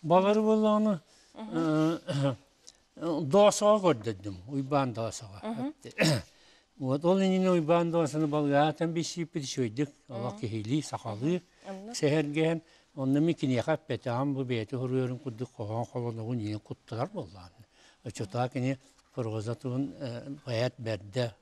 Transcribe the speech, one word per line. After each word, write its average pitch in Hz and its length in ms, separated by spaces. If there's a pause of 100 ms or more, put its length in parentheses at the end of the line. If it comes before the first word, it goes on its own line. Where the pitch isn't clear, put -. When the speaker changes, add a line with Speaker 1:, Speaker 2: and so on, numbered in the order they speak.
Speaker 1:
Балары 190 400
боланы, 214 580 (360)
э, 160 600 (100)
э, 139 280 (640)
досаға 208 840
көрдірдім, 104 540 (120)
уйбан 135 460
досаға. 104 500
Speaker 2:
Мгм. 233 300 (240)
Speaker 1:
<clears throat> 156 260 (580)
Вот, 135 240
ол 190 160
енен 185 260
уйбан 170 440
досаны 156 340
балға 147 440
атын 165 220
бешіп 165 440
бітішойдік, 135 540 (200)
Аллах 120 240
Speaker 2:
Мгм. 104 80
Speaker 1:
кехейли, 113 400
сақалы, 123 600 (260)
Speaker 2:
Мгм. 196 260
Speaker 1:
сәхерген, 156 680 (340)
онны 135 260
мекене 147 400
қап 156 260
бәті 120 220
ам 135 260
бұ 135 100
бәті 120 360
хүрерін 127 400
күдді 123 240
қоған 113 460
қолынығын 117 500 (140)
ең 107 40
құттылар 127 540
болған. 92 380 (520)
Өчота 120 460
кене 131 300 (360)
пұрғыза 113 400
туын, 131 440
э, 120 300 (140)
баят 123 380
бәрді 110 480 (120)